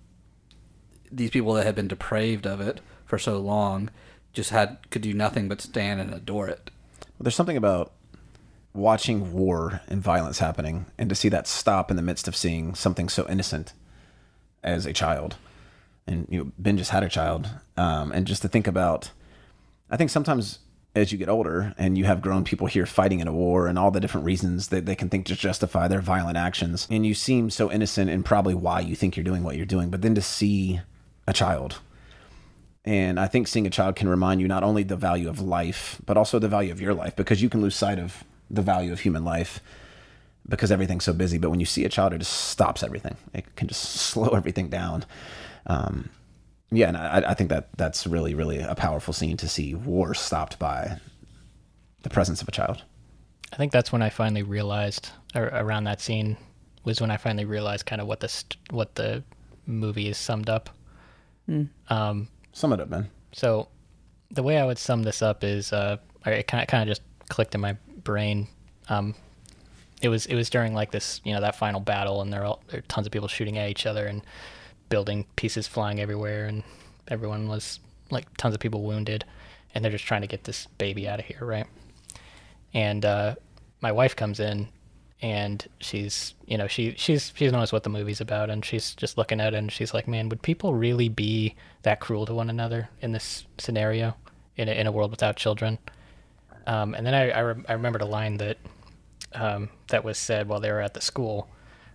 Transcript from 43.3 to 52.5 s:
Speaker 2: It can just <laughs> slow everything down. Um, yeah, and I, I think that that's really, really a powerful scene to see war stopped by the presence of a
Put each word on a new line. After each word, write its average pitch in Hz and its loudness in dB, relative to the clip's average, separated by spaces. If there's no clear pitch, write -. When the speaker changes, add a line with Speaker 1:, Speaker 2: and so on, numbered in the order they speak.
Speaker 2:
It - -10
can - -2
just - -4
<laughs> - -6
slow - 2
everything 98 2
down. 85 -4
Um, 69 0
yeah, 113 6
and 85 0
I, 80 2
I 95 4
think 92 2
that 76 0
that's - -2
really, 82 0
really 76 0
a - -4
powerful 78 0
scene 80 0
to 82 -4
see 73 -2
war 92 0
stopped - -2
by 73 -2
the - -6
presence 90 2
of - -8
a - -8